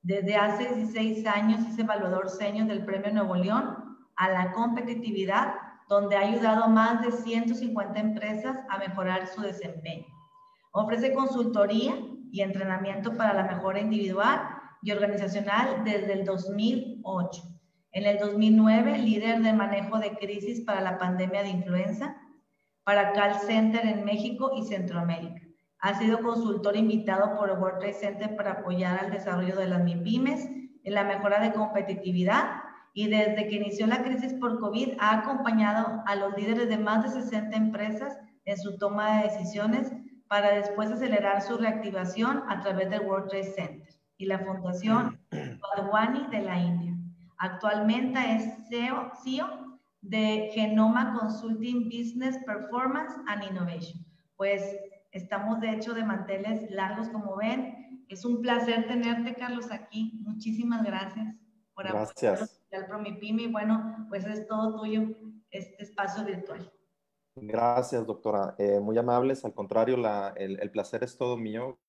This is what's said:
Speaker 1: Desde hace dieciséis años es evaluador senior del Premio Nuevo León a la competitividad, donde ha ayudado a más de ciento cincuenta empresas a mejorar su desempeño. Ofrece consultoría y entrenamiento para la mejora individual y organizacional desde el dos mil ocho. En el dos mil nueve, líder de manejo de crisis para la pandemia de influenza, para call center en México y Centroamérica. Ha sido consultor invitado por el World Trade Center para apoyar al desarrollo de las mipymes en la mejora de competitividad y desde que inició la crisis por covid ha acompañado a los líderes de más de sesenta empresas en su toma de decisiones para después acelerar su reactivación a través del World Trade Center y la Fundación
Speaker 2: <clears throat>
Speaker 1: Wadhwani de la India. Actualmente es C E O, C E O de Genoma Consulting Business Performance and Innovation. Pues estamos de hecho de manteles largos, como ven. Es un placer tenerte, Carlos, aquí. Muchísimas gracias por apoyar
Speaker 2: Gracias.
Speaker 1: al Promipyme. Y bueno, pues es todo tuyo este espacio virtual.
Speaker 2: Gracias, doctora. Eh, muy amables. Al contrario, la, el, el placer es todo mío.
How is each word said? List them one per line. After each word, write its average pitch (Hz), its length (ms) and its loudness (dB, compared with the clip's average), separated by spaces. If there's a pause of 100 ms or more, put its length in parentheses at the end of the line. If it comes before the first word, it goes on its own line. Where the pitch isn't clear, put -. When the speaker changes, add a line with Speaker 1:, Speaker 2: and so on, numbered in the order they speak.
Speaker 1:
Desde 196 320 0
hace 214 380 2
dieciséis 220 520 0
años 214 420 4
es - 120 -4
evaluador 190 500 0
senior 208 380 -2
del 190 180 -2
Premio 196 260 -2
Nuevo 190 240 2
León 208 600 0 (180)
a 185 140 2
la 185 220 2
competitividad, 226 1000 0 (340)
donde 202 280 4
ha 196 60 4
ayudado 226 440 4
a - 20 6
más 226 340 6
de 240 100 2
ciento 226 440 0
cincuenta 208 440 -2
empresas 214 580 -2 (120)
a 196 80 -2
mejorar 185 480 -2
su 214 160 -8
desempeño. 170 640 -8 (640)
Ofrece 226 420 2
consultoría 233 840 2 (360)
y 196 100 -2
entrenamiento 190 760 -2
para 214 160 2
la 190 120 2
mejora 190 340 -2
individual 214 640 2 (420)
y 208 80 -2
organizacional 202 920 0
desde 202 300 0
el 190 120 0
dos 190 260 -2
mil 226 520 0
ocho. 180 380 -4 (500)
En 196 140 -2
el 202 140 4
dos 208 180 0
mil 220 180 8
nueve, 220 440 8
líder 226 420 4
de 220 100 6
manejo 208 460 2
de 214 180 -2
crisis 202 460 -4
para 202 180 0
la 185 200 -2
pandemia 185 420 0
de 196 80 -2
influenza, 185 680 -2 (680)
para 202 300 4
call 202 200 4
center 220 500 4
en 214 220 0
México 247 500 -2
y 214 80 -4
Centroamérica. 170 800 -4 (380)
Ha 208 180 0
sido 226 240 4
consultor 214 560 0
invitado 202 580 4
por 202 140 2
el 185 80 0
World 185 220 0
Trade 202 140 -2
Center 208 420 -4
para 202 160 -2
apoyar 180 480 -2
al 196 100 -2
desarrollo 185 460 -2
de 190 100 0
las 180 180 2
mipymes 233 640 0 (380)
en 196 100 -4
la 202 100 4
mejora 202 360 4
de 220 120 4
competitividad 196 1080 0 (320)
y 214 140 -2
desde 214 400 2
que 208 80 -2
inició 208 320 0
la 254 160 2
crisis 262 320 -2
por 233 240 0
covid 220 400 -2
ha 214 220 4
acompañado 220 840 2
a 202 100 0
los 196 220 -2
líderes 226 320 0
de 214 80 0
más 214 260 2
de 262 180 -2
sesenta 214 360 -2
empresas 214 580 0 (300)
en 196 120 -2
su 190 200 -8
toma 208 400 2
de 208 120 4
decisiones 208 600 0 (360)
para 208 240 4
después 208 400 0
acelerar 208 500 2
su 233 160 -4
reactivación 214 920 -2
a 202 120 -2
través 185 300 0
del 214 100 -2
World 190 280 -2
Trade 196 240 -4
Center - 420 -10 (220)
y 190 100 -6
la 190 100 0
Fundación 185 880 0
Speaker 2:
<clears throat> - 60 -14
Speaker 1:
Wadhwani 202 960 0
de 208 120 -2
la 185 180 -2
India. 175 360 0 (460)
Actualmente 214 800 0 (160)
es - 320 -4
C 240 200 -2
E 254 40 -2
O, - 240 -6
C 262 220 -6
E - 60 -2
O - 360 -10 (220)
de 214 520 0
Genoma 220 640 4
Consulting 226 680 -2
Business 240 600 -4
Performance 254 680 -4 (140)
and 202 180 -4
Innovation. 175 600 -6 (300)
Pues 196 400 0 (360)
estamos 208 500 -4
de 226 100 -2
hecho 226 220 -4
de 226 100 -4
manteles 196 640 -4
largos, 202 380 -4
como 202 300 -8
ven. 247 720 -6
Es 196 160 -14
un 240 160 0
placer 233 460 2
tenerte, 233 480 -2
Carlos, 240 360 -8
aquí. 220 540 -8
Muchísimas 226 580 -2
gracias 196 500 -4 (400)
por 196 140 -8
apoyar 107 220 0
Speaker 2:
Gracias. 123 520 -2 (120)
Speaker 1:
al 190 140 -8
Promipyme. 214 560 -6
Y 233 40 -4
bueno, 214 640 -2
pues 196 160 -6
es 214 200 -6
todo 220 300 -2
tuyo 220 280 -2 (460)
este - 320 -14
espacio 202 440 -6
virtual. 185 440 -8 (640)
Speaker 2:
Gracias, 120 720 0
doctora. 104 520 -2
Eh, 101 240 4
muy 110 160 0
amables. 123 480 2
Al 107 80 -6
contrario, 113 420 0
la, 104 400 -2
el, 98 240 -6
el 101 120 -6
placer 107 340 -4
es - 120 -16
todo 123 200 -2
mío. 117 520 -8